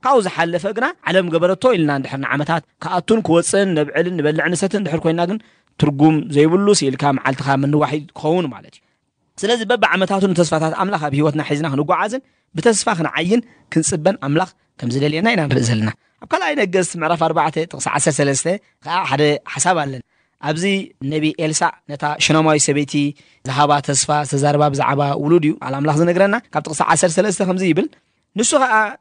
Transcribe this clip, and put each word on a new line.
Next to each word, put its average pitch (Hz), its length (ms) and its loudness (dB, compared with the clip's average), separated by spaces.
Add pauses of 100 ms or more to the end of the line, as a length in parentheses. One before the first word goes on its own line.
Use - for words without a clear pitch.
ካብኡ 262 180 4
ዝሓለፈ 170 480 -2
ግና 226 160 -4 (180)
ዓለም 180 260 2
ገበረቶ 175 420 0
ኢልና 160 220 2
እንድሕር 135 260 -6
ንዓመታት 143 440 -2 (160)
ክኣቱን 185 420 0
ክወፅን 170 520 2
ነብዕልን 156 420 0
ንበልዕ 151 320 0
ንሰትን 185 320 -2
እንድሕር 165 200 -4
ኮይና 165 260 0
ግን 196 120 -4 (420)
ትርጉም 156 360 4 (160)
ዘይብሉ 160 420 4
ስኢልካ 135 300 0 (100)
መዓልትኻ 131 340 -2 (100)
ምንዋሕ 143 340 0 (160)
ክኸውን 170 400 -2
ማለት - 260 -14
እዩ። - 80 -20 (560)
ስለዚ 226 280 -2
በብዓመታቱ 196 600 0
ንተስፋታት 160 480 2
ኣምላኽ 190 300 -2
ኣብ 147 100 -2
ሂወትና 147 300 0
ሒዝና 147 260 -2
ክንጓዓዝን 175 520 0 (340)
ብተስፋ 202 400 2
ክንዓይን 165 460 0 (300)
ክንጽበን 165 480 0
ኣምላኽ 147 300 0 (260)
ከም - 160 -6
ዝደልየና 151 380 0
ኢና 208 140 0
ንርኢ 127 200 2
ዘለና። 110 260 0 (280)
ኣብ - 120 -20
ካልኣይ 330 260 -2
ነገሥት 190 400 0
ምዕራፍ 160 260 0
ኣርባዕተ 160 400 0
ጥቕሲ 160 260 -8
ዓሰርተ 147 280 0
ሰለስተ 139 320 0 (340)
ከዓ 160 220 -6
ሓደ 139 200 0 (220)
ሓሳብ 175 320 0
ኣለን። 135 260 -6 (380)
ኣብዚ 156 240 -4 (380)
ነቢ 151 220 -2 (120)
ኤልሳዕ 160 360 -2 (140)
ነታ 147 160 -10 (160)
ሸነማዊ 156 400 4
ሰበይቲ 143 340 0 (520)
ዝሃባ 139 260 2 (100)
ተስፋ - 280 -2 (120)
ዝተዛረባ 147 480 0
ብዛዕባ 139 320 0 (160)
ውሉድ 151 280 2
እዩ 151 120 0
ቃል 131 180 -8
ኣምላኽ 143 220 0
ዝነግረና። 175 380 2 (100)
ካብ 151 180 -6
ጥቕሲ 156 200 -6
ዓሰርተ 165 300 2
ሰለስተ 202 300 0
ከምዚ 185 220 -2
ይብል፣ 180 220 2 (480)
ንሱ 214 240 0
ከዓ 262 140 0 (280)